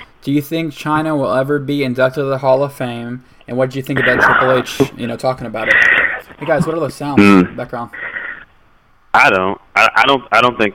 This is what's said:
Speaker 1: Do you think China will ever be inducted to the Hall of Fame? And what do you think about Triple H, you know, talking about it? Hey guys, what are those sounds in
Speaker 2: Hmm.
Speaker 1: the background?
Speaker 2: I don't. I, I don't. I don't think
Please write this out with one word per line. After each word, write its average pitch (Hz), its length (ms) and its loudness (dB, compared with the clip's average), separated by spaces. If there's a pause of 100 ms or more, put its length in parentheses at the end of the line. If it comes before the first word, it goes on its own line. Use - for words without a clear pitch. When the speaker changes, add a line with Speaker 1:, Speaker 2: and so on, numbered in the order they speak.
(220)
Speaker 1:
Do 135 100 -4
you 143 100 2
think 160 320 -6
China 156 420 -2
will 123 160 0
ever 135 260 0
be 143 260 -4
inducted 131 380 0
to 135 40 -2
the 135 120 -2
Hall 135 240 2
of 139 100 -4
Fame? 120 520 -8 (240)
And 120 80 -8
what 131 140 0
do 135 80 -8
you 131 40 -4
think 135 180 -4
about 127 200 2
Triple 131 380 2
H, - 380 -2
you 117 100 -6
know, 117 100 -6
talking 127 300 -4
about 110 220 -4
it? - 60 4 (640)
Hey 147 80 -12
guys, 151 200 2
what 160 100 -2
are 170 40 -4
those 135 140 -4
sounds 143 260 -2
in 101 240 6
Speaker 2:
Hmm. - 60 -4
Speaker 1:
the - 60 -16
background? 120 340 -10 (1200)
Speaker 2:
I 131 160 4
don't. 95 280 0 (160)
I, 101 220 6
I 113 100 6
don't. 135 240 0
I 110 120 4
don't 123 160 0
think 104 160 0